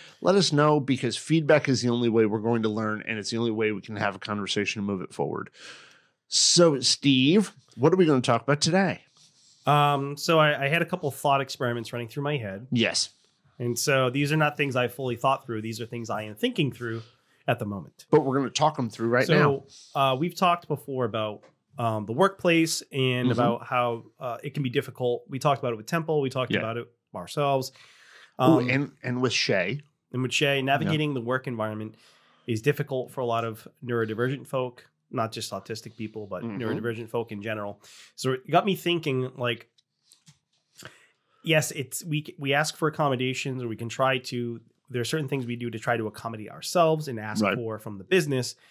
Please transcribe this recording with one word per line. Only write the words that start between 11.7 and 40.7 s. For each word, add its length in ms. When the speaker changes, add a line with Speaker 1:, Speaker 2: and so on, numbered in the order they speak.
Speaker 2:
running 180
through 140
my 140
head. 340
Speaker 1:
Yes. 380
Speaker 2:
And 200
so 320
these 200
are 60
not 220
things 180
I 120
fully 280
thought 300
through. 160
These 180
are 60
things 240
I 140
am 100
thinking 360
through 300
at 120
the 60
moment. 460
Speaker 1:
But 160
we're 100
gonna 140
talk 280
'em 120
through 180
right 180
Speaker 2:
So, 380
Speaker 1:
now. 60
Speaker 2:
uh, 40
we've 180
talked 340
before 380
about, 380
um, 260
the 80
workplace 720
and 380
Speaker 1:
Mm-hmm. 20
Speaker 2:
about 340
how, 380
uh, 240
it 80
can 100
be 60
difficult. 640
We 80
talked 220
about 120
it 40
with 100
Temple. 340
We 80
talked 240
Speaker 1:
Yeah. 60
Speaker 2:
about 180
it 120
ourselves. 580
Speaker 1:
Ooh, 60
Speaker 2:
Um, 80
Speaker 1:
and, 240
and 200
with 100
Shay. 480
Speaker 2:
And 100
with 120
Shay, 220
Speaker 1:
Yeah. 80
Speaker 2:
navigating 500
the 80
work 240
environment 480
is 140
difficult 520
for 100
a 40
lot 200
of 200
neurodivergent 640
folk, 380
not 220
just 200
autistic 440
people, 300
but 160
Speaker 1:
Mm-hmm. 180
Speaker 2:
neurodivergent 480
folk 240
in 100
general. 380
So 180
it 180
got 160
me 100
thinking, 600
like, 340